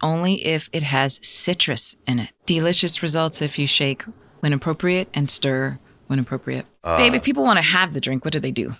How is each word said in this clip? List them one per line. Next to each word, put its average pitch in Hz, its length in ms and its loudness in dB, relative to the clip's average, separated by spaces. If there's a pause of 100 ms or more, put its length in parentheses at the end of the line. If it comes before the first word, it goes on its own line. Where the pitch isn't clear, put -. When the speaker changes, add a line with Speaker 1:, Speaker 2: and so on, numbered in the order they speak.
Speaker 1:
only 170 440 0
if 156 260 -2
it 165 120 -2
has 135 420 0
citrus - 680 0 (100)
in 123 140 0
it. 107 100 -8 (160)
Delicious 170 560 2
results 160 400 0
if 147 160 -4
you 143 80 0
shake 139 380 0 (360)
when 147 120 2
appropriate 180 600 0
and 143 180 0
stir 135 480 0 (280)
when 135 140 0
appropriate. 127 440 -6 (200)
Speaker 2:
Uh, 85 120 2
Speaker 1:
Babe, 247 180 6
if 247 100 -2
people 277 180 0
wanna 208 200 4
have 180 320 4
the 139 60 -4
drink, 131 240 -2
what - 80 -4
do 156 60 -2
they 135 140 -4
do? 117 280 -4